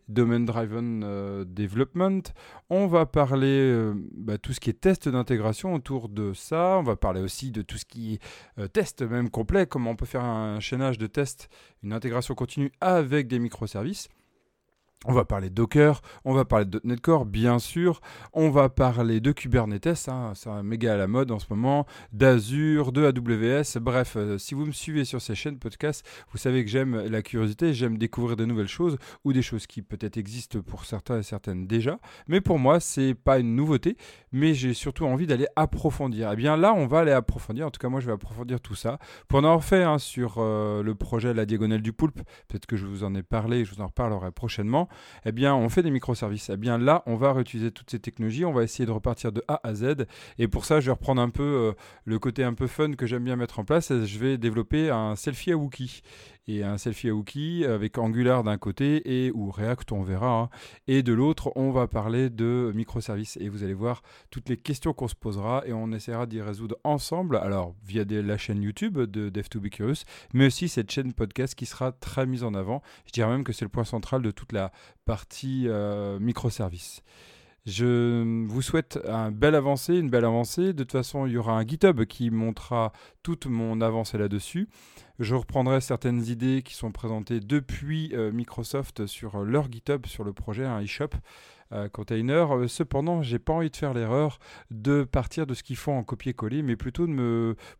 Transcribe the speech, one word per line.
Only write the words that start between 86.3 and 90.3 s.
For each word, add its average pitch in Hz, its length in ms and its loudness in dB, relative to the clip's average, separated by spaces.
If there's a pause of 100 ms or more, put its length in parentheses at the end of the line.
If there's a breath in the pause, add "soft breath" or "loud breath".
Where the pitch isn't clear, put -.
qui - 120 -18
sont 110 180 -8
présentées 110 480 -4
depuis, 147 720 -2
euh, 110 180 -2
Microsoft 117 720 -6
sur 101 380 -8
leur 135 260 0
GitHub, 127 360 -4
sur - 180 -10
le 101 80 -6